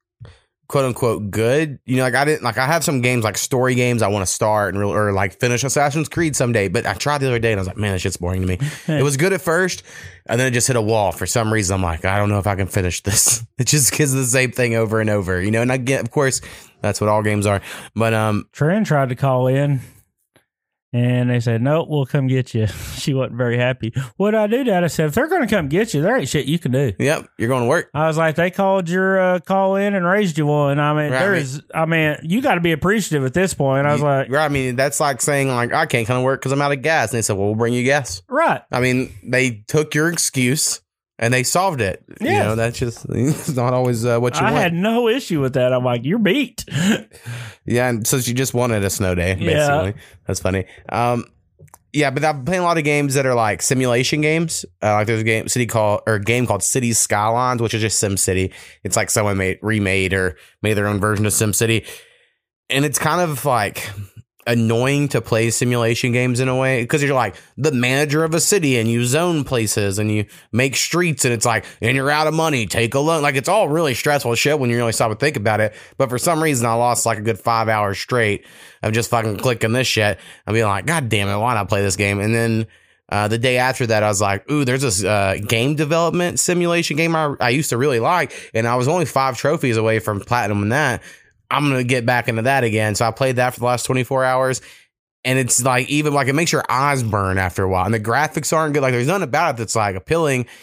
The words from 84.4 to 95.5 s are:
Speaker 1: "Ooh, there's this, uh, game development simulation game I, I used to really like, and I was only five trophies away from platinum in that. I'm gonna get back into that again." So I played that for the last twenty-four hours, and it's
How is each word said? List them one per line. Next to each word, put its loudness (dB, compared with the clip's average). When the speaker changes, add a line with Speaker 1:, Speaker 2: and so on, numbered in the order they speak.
Speaker 1:
"Ooh, 0
there's 0
this, -2
uh, 0
game 2
development 0
simulation 0
game 0
I, -2
I 2
used 0
to 0
really 2
like, 0
and 0
I 0
was 0
only 2
five 0
trophies 0
away 2
from -4
platinum -2
in 0
that. 0
I'm 0
gonna 0
get 0
back 2
into 0
that 2
again." 0
So 0
I 0
played 0
that 0
for -16
the -2
last -2
twenty-four -2
hours, 0
and 0
it's 0